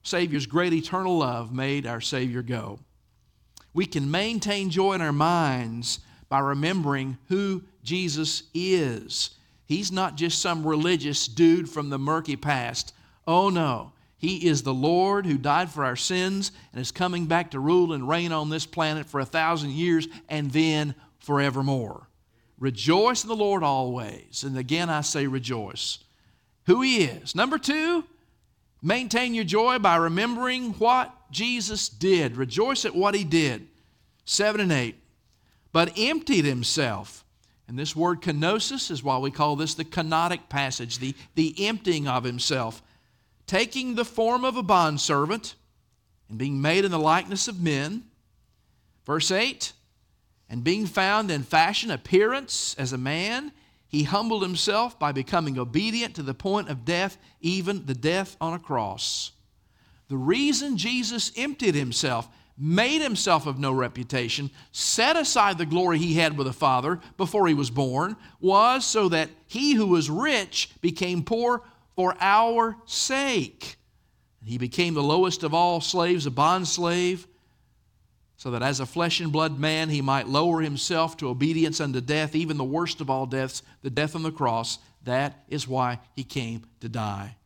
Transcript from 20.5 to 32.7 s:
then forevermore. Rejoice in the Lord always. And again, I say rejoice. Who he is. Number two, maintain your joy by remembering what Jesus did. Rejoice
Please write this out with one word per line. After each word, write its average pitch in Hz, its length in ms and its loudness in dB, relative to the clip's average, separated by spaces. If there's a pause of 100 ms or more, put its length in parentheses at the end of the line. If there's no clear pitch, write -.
then 151 420 2 (240)
forevermore. 139 880 -2 (520)
Rejoice 165 640 2
in 214 40 -10
the 226 60 -2
Lord 196 300 0
always. 127 840 -4
And 135 100 -4
again, 160 320 -2
I 156 120 0
say 143 260 -2
rejoice. 120 720 -4 (680)
Who 214 140 6
he 254 220 2
is. 117 320 -4
Number 262 240 0
two, 311 460 0 (800)
maintain 233 520 0
your 220 100 0
joy 226 340 2
by 185 180 6
remembering 233 800 0
what 240 380 4 (180)
Jesus 214 580 -4
did. 147 480 2
Rejoice 160 480 0